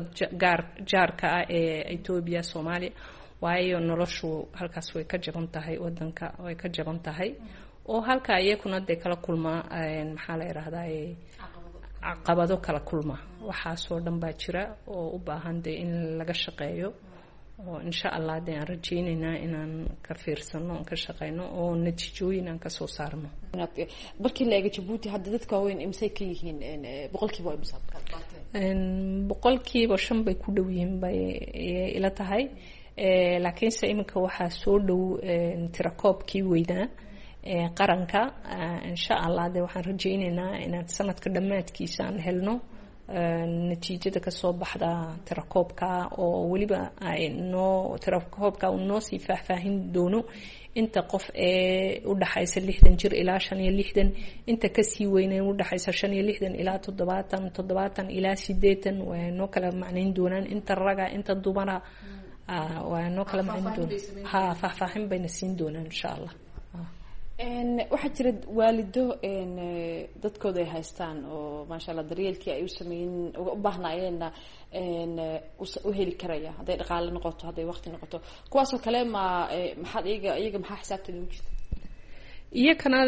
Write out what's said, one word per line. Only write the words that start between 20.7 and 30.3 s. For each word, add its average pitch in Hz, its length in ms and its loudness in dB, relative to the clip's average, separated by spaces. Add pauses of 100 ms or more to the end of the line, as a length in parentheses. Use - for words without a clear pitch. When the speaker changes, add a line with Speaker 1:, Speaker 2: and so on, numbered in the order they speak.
Speaker 1:
aan 156 100 -6
ka 165 120 -6
shaqeyno 160 480 -6 (160)
oo 175 160 2
natiijooyin 175 720 0
aan 165 100 -6
ka 165 120 -8
soo - 160 -6
saarno. 151 420 -6 (920)
Speaker 2:
Markii 247 280 2
la 208 80 6
eego 196 120 4
Djibouti, 208 400 -4
hadda 190 220 -4
dadka 220 260 -2
waaweyn 196 240 2
imisay 196 300 -2
ka - 140 -4
yihiin, 170 380 -4
een, 147 220 -6
eh, 135 280 -8
boqolkiiba 190 380 -2
waa 151 60 -2
imisa? - 200 -2 (800)
Speaker 1:
Een, 190 720 0
boqolkiiba 233 720 4
shan 226 260 2
bay 190 100 4